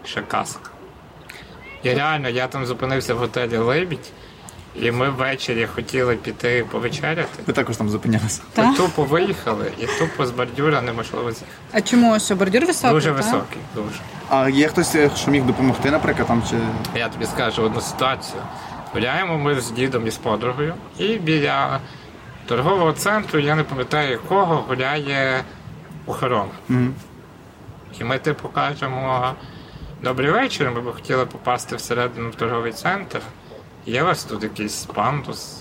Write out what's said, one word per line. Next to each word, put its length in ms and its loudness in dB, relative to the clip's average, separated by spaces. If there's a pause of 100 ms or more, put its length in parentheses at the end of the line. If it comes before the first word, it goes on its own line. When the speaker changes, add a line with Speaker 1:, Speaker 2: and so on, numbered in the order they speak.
Speaker 1:
ще 180 -6
казка. 480 -4 (1120)
І 120 0
реально, 340 0
я 180 0
там 200 -4
зупинився 480 -2
в 40 -2
готелі 380 0
"Лебідь", 540 0 (720)
і 80 4
ми 200 2
ввечері 640 0
хотіли 420 0
піти 560 0
повечеряти. 760 -2
Speaker 2:
Ви 60 0
також 240 0
там 140 -2
зупинялися? 520 0 (100)
Speaker 3:
Та? 180 4
Speaker 1:
Ми 60 4
тупо 280 2
виїхали, 760 0
і 80 -2 (120)
тупо 280 0
з 40 -2
бордюра 500 0
неможливо 520 -4
з'їхати. 180 -12 (220)
Speaker 3:
А 80 4
чому? 380 6
Що, 180 0
бордюр 300 4
високий, 280 2
Speaker 1:
Дуже 160 4
Speaker 3:
та? 60 0
Speaker 1:
високий, 420 0 (160)
дуже. 260 -6 (300)
Speaker 2:
А 180 6
є 200 6
хтось, 260 2
е, 220 8
що 140 0
міг 140 6
допомогти, 460 4
наприклад, 380 2
там, 220 4
чи 60 0 (420)
Speaker 1:
Я 100 0
тобі 180 -4
скажу 360 0
одну 180 2
ситуацію. 640 -2 (520)
Гуляємо 440 0
ми 220 2
з 100 -6
дідом 360 0
і 40 0
з 60 -6
подругою, 580 0 (240)
і 200 2
біля 640 2 (680)
торгового 460 4
центру, 480 0
я 140 2
не 80 4
пам'ятаю 480 0
якого, 580 2
гуляє 760 0 (600)
охорона. 440 0 (180)
Speaker 2:
Мгм. 260 2 (1040)
Speaker 1:
І 40 -6
ми, 140 0
типу, 300 -2
кажемо: 840 -2 (680)
"Добрий 280 2
вечір, 440 2
ми 60 -2
б 140 -6
хотіли 320 0
попасти 500 -2
всередину 540 -2
в 40 -14
торговий 380 -2
центр. 480 -4 (640)
Є 160 0
у 40 4
вас 180 0
тут 180 -6
якийсь 420 -6 (100)
пандус?" 680 -2